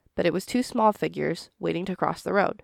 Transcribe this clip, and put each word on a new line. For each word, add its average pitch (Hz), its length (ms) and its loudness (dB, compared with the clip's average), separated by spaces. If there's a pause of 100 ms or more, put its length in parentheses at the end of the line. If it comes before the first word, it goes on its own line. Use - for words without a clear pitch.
(160)
but 180 100 0
it 175 60 4
was 190 140 -4
two 247 160 0
small 220 300 4
figures 160 640 -4
waiting 170 280 -2
to 185 100 -4
cross - 260 -2
the - 100 -4
road. - 320 0